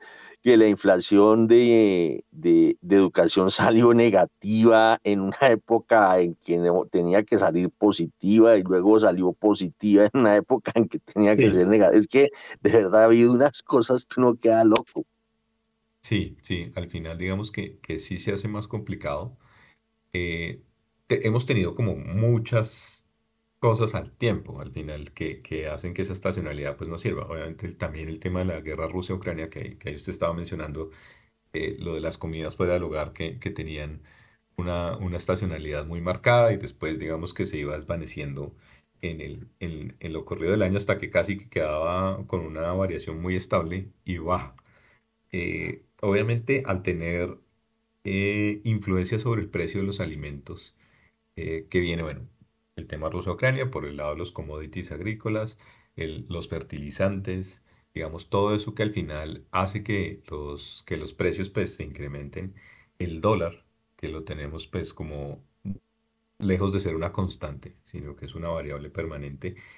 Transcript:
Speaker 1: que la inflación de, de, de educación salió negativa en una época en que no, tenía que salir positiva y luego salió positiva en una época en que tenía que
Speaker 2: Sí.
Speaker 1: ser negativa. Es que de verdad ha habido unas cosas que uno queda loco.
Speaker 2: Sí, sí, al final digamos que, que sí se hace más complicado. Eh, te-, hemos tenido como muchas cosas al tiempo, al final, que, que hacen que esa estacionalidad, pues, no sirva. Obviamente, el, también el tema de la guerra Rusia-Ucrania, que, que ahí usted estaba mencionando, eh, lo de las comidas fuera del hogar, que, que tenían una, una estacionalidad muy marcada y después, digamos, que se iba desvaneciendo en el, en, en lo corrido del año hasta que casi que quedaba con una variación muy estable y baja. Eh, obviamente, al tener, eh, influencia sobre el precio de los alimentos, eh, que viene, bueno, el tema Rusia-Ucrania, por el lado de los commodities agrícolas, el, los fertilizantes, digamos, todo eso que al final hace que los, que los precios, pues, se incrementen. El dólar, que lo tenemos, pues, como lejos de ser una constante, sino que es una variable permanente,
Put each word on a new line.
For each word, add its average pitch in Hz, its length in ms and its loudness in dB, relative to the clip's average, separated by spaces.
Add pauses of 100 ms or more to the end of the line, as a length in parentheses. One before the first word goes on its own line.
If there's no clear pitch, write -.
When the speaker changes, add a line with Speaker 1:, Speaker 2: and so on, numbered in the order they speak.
(440)
Speaker 1:
que 120 140 8
la 110 100 10
inflación 101 800 6
de, 110 840 6
de, 82 500 4
de 90 160 2
educación 92 540 4
salió 117 460 6
negativa 110 1080 6
en 101 180 0
una 98 180 -4 (100)
época 110 720 4
en 87 160 2
que 85 240 -2
no, 87 260 2
tenía 92 380 2
que 104 160 2
salir 87 320 2
positiva 104 840 4
y 98 60 4
luego 92 380 4
salió 90 340 4
positiva 101 720 4
en 104 160 2
una 107 160 6
época 107 400 2
en 113 120 4
que - 120 -8
tenía 104 360 2
que 117 120 6
Speaker 2:
Sí. 98 60 4
Speaker 1:
ser 90 140 4
negativa. 104 320 6
Es 104 60 6
que 135 240 4 (320)
de - 80 2
verdad 107 320 6
ha 113 40 8
habido 117 260 8
unas 123 320 2
cosas 127 420 2
que - 140 -6
uno 123 160 4
queda 113 300 4
loco. 110 420 2 (960)
Speaker 2:
Sí, 95 400 -4
sí, 85 320 -8
al 87 160 -8
final 82 260 -10
digamos 95 340 -4
que, - 280 -10
que - 180 -8
sí 90 220 -10
se - 120 -4
hace 98 160 -4
más 107 200 -8
complicado. 90 680 -8 (760)
Eh, 85 480 -6 (460)
te-, 117 180 0
hemos 117 220 0
tenido 95 260 0
como 98 220 -2
muchas 110 1080 -2 (560)
cosas 113 380 0
al 87 160 -10
tiempo, - 500 -4
al - 80 -14
final, 73 420 -12
que, - 300 -8
que 78 260 -8
hacen 87 280 -10
que 95 80 -4
esa 98 100 -6
estacionalidad, 76 640 -6
pues, 82 100 -10
no 82 120 -10
sirva. 87 260 -6
Obviamente, 80 400 -12
el, 85 120 -12
también 78 320 -8
el 80 100 -10
tema 90 200 -4
de 92 60 -2
la 82 160 -6
guerra 78 260 -8
Rusia-Ucrania, 87 600 -8
que, 78 300 -14
que - 100 -12
ahí 76 60 -10
usted - 160 -12
estaba 85 240 -4
mencionando, 80 560 -10 (600)
eh, 80 260 -6
lo 82 160 -8
de 78 60 -8
las 82 180 -8
comidas 80 360 -8
fuera 87 180 0
del 87 100 -2
hogar, 76 300 -6
que, 82 260 -10
que - 100 -10
tenían 78 540 -10 (520)
una, 87 420 -4
una 90 200 -6
estacionalidad 78 720 -6
muy 85 120 -8
marcada 92 540 2
y 95 40 -4
después, 80 420 -8
digamos, 80 340 -8
que 98 140 -6
se - 100 -10
iba 76 160 -6
desvaneciendo 73 840 -10 (460)
en 82 180 -8
el, 71 280 -14 (120)
en, 80 400 -10
en 80 140 -10
lo 80 120 -8
corrido 82 260 -4
del 107 100 2
año 95 160 0
hasta 101 220 -2
que - 100 -10
casi 92 260 -2
que - 140 -14
quedaba 85 800 -4
con 92 140 -4
una 80 320 -8
variación 82 460 -4
muy 90 160 -4
estable 92 540 -4 (140)
y 87 160 -6
baja. 85 360 -4 (760)
Eh, 85 500 -6 (200)
obviamente, 117 640 0
al 92 160 -4
tener, 85 520 -6 (680)
eh, 104 600 -2
influencia 98 540 -2
sobre 113 240 -4
el - 80 -8
precio 87 320 -6
de 98 60 -4
los 98 140 -6
alimentos, 73 720 -12 (600)
eh, 82 340 -8
que 92 100 0
viene, 85 240 -2
bueno, 69 240 -10 (480)
el - 120 -12
tema 78 220 -8
Rusia-Ucrania, 107 600 -4
por 73 140 -8
el 71 120 -12
lado 73 140 -6
de 76 60 -8
los 87 140 -10
commodities 78 600 -12
agrícolas, 107 680 -8 (380)
el, 78 340 -10
los 82 200 -10
fertilizantes, 92 1120 -6 (320)
digamos, 80 360 -10
todo 101 240 2
eso 104 220 -6
que 110 80 -2
al 107 80 -2
final 78 600 -8
hace 95 300 -2
que 90 460 -6
los, 73 580 -12
que 82 120 -6
los 76 160 -12
precios, 92 360 -2
pues, - 260 -4
se - 80 -10
incrementen. 71 720 -12 (460)
El 82 220 -6
dólar, 90 420 -2 (320)
que - 140 -10
lo 78 160 -10
tenemos, 76 420 -12
pues, 87 260 -8
como 73 480 -12 (960)
lejos 95 360 0
de 98 80 -2
ser 85 160 -4
una 85 160 -6
constante, 76 720 -8
sino 73 340 -16
que - 80 -16
es 67 100 -14
una 85 140 -8
variable 73 400 -10
permanente, 76 640 -10 (220)